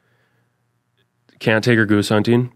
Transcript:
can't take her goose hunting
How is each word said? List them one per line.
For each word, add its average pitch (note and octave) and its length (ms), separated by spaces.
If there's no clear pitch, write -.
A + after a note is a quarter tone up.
can't A2 260
take A#2 140
her A2 80
goose G#2 220
hunting A#2 480